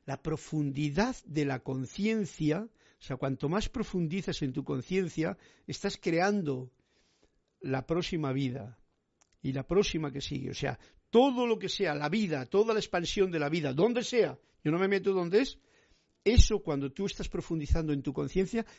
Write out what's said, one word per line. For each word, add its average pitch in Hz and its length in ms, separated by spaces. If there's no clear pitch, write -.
La 139 160
profundidad 151 960
de 151 200
la 131 140
conciencia, 170 1080
o - 20
sea, 131 160
cuanto 135 320
más 196 180
profundizas 180 760
en 131 100
tu 135 100
conciencia, 165 760
estás - 320
creando 165 760
la 131 280
próxima 165 440
vida 123 460
y 135 120
la 135 120
próxima 170 460
que 135 100
sigue. 135 300
O - 40
sea, 135 220
todo 247 380
lo 220 120
que 185 100
sea 165 260
la 147 140
vida, 160 360
toda 220 280
la 214 60
expansión 185 520
de 165 80
la 147 100
vida, 147 240
donde 220 300
sea, 180 340
yo 151 80
no 170 80
me 190 80
meto 196 240
donde 185 300
es, - 160
eso 220 360
cuando 139 320
tú 196 140
estás - 240
profundizando 160 640
en 143 100
tu 139 100
conciencia, 180 520